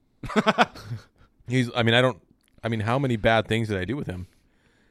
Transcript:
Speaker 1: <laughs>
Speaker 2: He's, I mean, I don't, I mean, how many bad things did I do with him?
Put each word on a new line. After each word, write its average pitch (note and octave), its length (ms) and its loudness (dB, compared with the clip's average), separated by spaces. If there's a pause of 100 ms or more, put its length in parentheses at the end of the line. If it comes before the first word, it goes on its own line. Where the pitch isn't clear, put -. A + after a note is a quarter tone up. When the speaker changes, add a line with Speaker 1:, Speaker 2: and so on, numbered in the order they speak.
(340)
Speaker 1:
<laughs> - 20 -4 (1120)
Speaker 2:
He's, A#2+ 260 0
I A#2+ 80 0
mean, A2+ 120 4
I B2 80 4
don't, B2 160 0 (460)
I A2+ 40 -4
mean, A2+ 120 -2
how A#2 180 0
many C3 180 0
bad A2 300 2
things A2 220 -2
did G2+ 100 -2
I F2+ 60 -4
do E2 120 -4
with - 100 -10
him? F2+ 200 -10 (640)